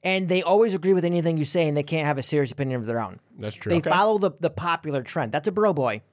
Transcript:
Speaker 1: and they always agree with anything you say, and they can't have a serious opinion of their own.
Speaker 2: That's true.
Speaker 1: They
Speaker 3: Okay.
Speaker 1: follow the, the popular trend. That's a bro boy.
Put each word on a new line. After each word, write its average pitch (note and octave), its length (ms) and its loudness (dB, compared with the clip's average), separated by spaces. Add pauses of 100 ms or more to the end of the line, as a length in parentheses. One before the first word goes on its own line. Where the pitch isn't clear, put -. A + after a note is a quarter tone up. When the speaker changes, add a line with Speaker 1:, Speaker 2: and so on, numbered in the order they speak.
Speaker 1:
and F#3+ 260 0
they F#3 140 2
always G3+ 320 4
agree F#3 200 2
with F3 100 2
anything E3+ 320 0
you D3+ 80 0
say, E3 240 0
and D3 80 0
they D3 80 0
can't D#3 220 -2
have D3 120 0
a B2+ 60 -6
serious C#3+ 260 0
opinion C3 300 -4
of G#2+ 60 -8
their A#2 140 -2
own. F#2+ 200 -8 (180)
Speaker 2:
That's G#2 160 -8
true. - 160 -8
Speaker 1:
They E3+ 80 4
Speaker 3:
Okay. D#3+ 120 -2
Speaker 1:
follow G#3 280 4
the, F#3+ 220 0
the E3 100 0
popular E3 540 -4
trend. A#2+ 260 -4
That's G3 160 -2
a G#3+ 60 -2
bro G#3 200 2
boy. B2 300 -2 (100)